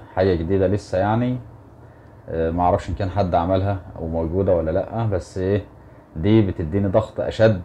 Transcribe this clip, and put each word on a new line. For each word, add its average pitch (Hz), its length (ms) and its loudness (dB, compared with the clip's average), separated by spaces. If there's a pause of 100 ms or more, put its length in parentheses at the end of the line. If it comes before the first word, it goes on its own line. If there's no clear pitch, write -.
(160)
حاجة 95 200 2
جديدة 92 320 0
لسه 98 300 -2
يعني. 120 400 0 (920)
آه، 82 220 -2
ما 87 120 0
اعرفش 95 260 2
ان 90 60 -4
كان 98 140 -4
حد 90 260 0
عملها 95 440 0 (200)
او 82 80 -6
موجودة 85 480 0
ولا 80 160 0
لأ، 104 340 -2
بس 98 320 -4
ايه، 95 240 0 (540)
دي 104 320 4
بتديني 95 400 -2
ضغط 98 320 0
اشد، 110 460 2